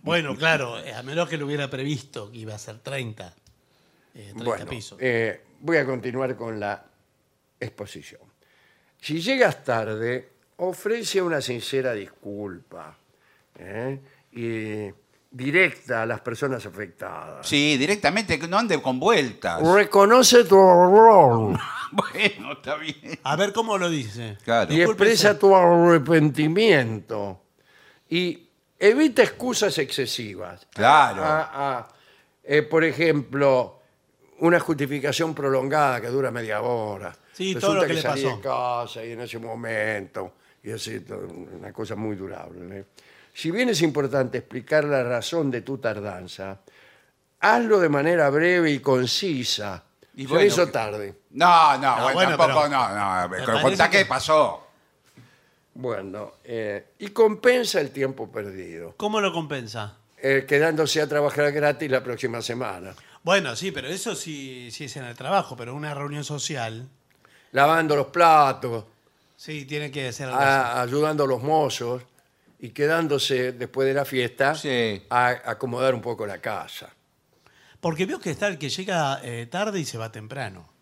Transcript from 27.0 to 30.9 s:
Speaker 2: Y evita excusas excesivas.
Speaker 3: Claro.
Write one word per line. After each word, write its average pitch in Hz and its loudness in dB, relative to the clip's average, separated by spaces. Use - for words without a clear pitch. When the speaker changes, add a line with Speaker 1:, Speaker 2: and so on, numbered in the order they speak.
Speaker 2:
Y 175 -4
evita 247 6
excusas 214 -2
excesivas. 104 -8
Speaker 3:
Claro. 127 4